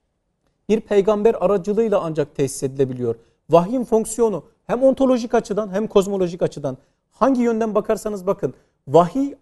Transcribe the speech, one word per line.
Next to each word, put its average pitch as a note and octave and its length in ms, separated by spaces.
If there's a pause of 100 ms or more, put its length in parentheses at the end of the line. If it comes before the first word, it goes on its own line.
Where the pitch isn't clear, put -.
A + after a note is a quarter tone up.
(680)
bir A3 120
peygamber G#3 580
aracılığıyla G3+ 640
ancak D#3 320
tesis - 280
edilebiliyor. B2+ 520 (340)
Vahyin F#3 340
fonksiyonu A3 600 (220)
hem A#3+ 180
ontolojik B3+ 500
açıdan G#3 400
hem G#3+ 140
kozmolojik F#3+ 540
açıdan, C#3+ 360 (340)
hangi B3 300
yönden A3+ 340
bakarsanız G#3 520
bakın, F3+ 260 (340)
vahiy F3 540